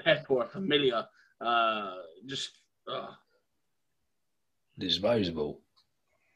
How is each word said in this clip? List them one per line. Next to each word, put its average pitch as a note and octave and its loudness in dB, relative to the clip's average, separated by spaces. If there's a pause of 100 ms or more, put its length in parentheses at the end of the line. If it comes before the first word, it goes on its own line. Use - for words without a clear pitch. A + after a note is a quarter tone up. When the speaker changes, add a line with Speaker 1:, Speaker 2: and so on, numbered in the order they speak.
Speaker 1:
pet D3+ 4
or C3 2
a - -2
familiar? E3 0 (340)
Uh, A2+ 0 (320)
just, C3+ -8 (380)
uh. C3 -8 (1700)
Speaker 2:
Disposable. F2 0 (760)